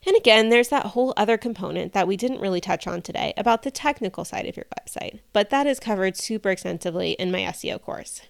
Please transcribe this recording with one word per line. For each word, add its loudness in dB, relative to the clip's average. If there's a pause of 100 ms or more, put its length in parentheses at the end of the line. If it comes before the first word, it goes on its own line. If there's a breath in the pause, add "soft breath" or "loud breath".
And 4
again, 8
there's 6
that 0
whole 0
other 2
component -6
that 4
we 0
didn't -4
really 0
touch -2
on -6
today -4
about 2
the -4
technical -4
side -6
of -10
your -14 (120)
website, -12 (120)
but 2
that 2
is 0
covered 0
super -4
extensively -4
in -2
my 0
S -6
E -4
O -6
course. -12